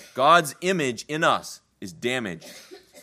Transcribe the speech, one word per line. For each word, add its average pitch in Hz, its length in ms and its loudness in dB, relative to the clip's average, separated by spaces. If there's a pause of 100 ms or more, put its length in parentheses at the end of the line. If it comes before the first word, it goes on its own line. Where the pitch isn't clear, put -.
(140)
God's 151 460 4
image 160 480 -2
in 156 160 -4
us 120 380 0 (180)
is 92 140 -12
damaged. 117 580 -6 (500)